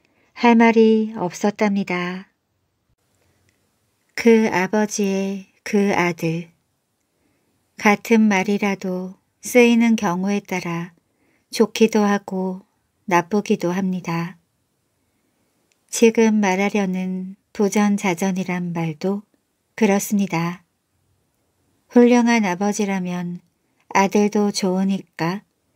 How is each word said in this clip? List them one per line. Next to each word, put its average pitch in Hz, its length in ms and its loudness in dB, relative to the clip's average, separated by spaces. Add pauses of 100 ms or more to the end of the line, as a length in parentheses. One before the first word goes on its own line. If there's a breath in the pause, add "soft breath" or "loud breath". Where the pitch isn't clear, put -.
(320)
할 233 240 2
말이 220 600 4
없었답니다. 185 1120 -4 (1900)
그 226 380 4
아버지의 196 920 -4 (160)
그 202 320 0
아들. 170 560 -4 (1300)
같은 220 420 2
말이라도 190 920 -2 (260)
쓰이는 233 560 4
경우에 196 440 -2
따라 175 520 -8 (580)
좋기도 220 500 2
하고 196 640 -2 (420)
나쁘기도 175 640 0
합니다. 180 640 -6 (1500)
지금 226 460 4
말하려는 185 1000 -2 (160)
부전자전이란 190 1200 -2
말도 165 500 -6 (540)
그렇습니다. 196 880 -2 (1200)
훌륭한 240 560 4
아버지라면 180 960 -4 (520)
아들도 208 600 0
좋으니까 190 920 -4 (340)